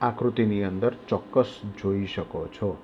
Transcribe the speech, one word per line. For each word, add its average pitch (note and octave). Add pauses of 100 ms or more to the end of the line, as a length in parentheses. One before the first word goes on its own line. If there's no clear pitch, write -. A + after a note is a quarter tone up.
આકૃતિની A2+
અંદર G2 (160)
ચોક્કસ - (220)
જોઈ G2
શકો E2+
છો. G2